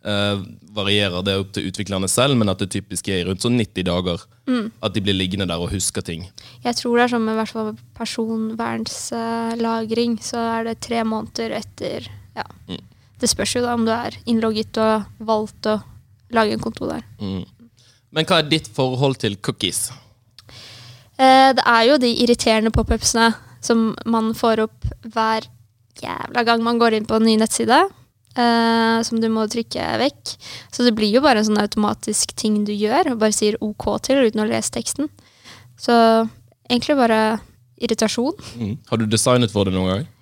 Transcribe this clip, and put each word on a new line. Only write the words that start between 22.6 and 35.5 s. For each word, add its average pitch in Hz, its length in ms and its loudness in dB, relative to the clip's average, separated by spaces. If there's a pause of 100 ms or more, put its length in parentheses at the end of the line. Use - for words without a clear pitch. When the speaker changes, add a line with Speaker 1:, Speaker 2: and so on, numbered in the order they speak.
Speaker 2:
pop-upsene 226 640 2 (260)
som 226 360 2 (100)
man 226 320 0
får 220 240 2
opp 220 160 -6 (240)
hver 220 400 -2 (560)
jævla - 480 -4
gang 233 160 2
man 233 160 0
går 226 160 4
inn 220 160 -2
på 226 80 2
en 220 80 4
ny 226 80 6
nettside, 220 480 4 (560)
eh, 226 640 2
som 226 160 -2
du 226 80 0
må 220 240 0
trykke 226 540 -4
vekk. - 180 -4 (480)
Så 247 160 2
det 233 80 6
blir 214 160 0
jo 220 100 4
bare 254 220 4
en 214 80 2
sånn 208 160 2
automatisk 214 720 -2
ting 214 240 0
du 208 80 -4
gjør, 220 400 0
og 233 80 -4
bare 214 160 2
sier 214 240 0
OK 214 480 -4
til 269 160 4
uten 220 160 2
å 214 80 0
lese 226 240 -2
teksten. 269 400 -6 (640)